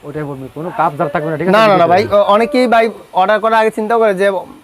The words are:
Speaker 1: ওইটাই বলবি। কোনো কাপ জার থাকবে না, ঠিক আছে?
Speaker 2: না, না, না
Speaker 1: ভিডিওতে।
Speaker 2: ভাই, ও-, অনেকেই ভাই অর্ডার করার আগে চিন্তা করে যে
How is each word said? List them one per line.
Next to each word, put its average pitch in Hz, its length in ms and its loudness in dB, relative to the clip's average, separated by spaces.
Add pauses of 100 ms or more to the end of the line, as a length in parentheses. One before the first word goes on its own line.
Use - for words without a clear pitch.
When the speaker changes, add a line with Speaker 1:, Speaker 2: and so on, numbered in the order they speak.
Speaker 1:
ওইটাই 147 240 -10
বলবি। 135 240 -12
কোনো 160 140 -10 (100)
কাপ 165 200 0
জার 170 160 -2
থাকবে 156 160 -4
না, 160 80 -4
ঠিক 170 100 -2
আছে? 185 80 4
Speaker 2:
না, 226 60 4
না, 220 40 4
না 185 200 4
Speaker 1:
ভিডিওতে। 165 60 2
Speaker 2:
ভাই, 190 100 4 (140)
ও-, 202 180 4
অনেকেই 233 400 0
ভাই 226 100 4 (280)
অর্ডার 196 300 0
করার 226 180 2
আগে 220 180 0
চিন্তা 214 220 -2
করে 214 140 2
যে 196 120 0 (380)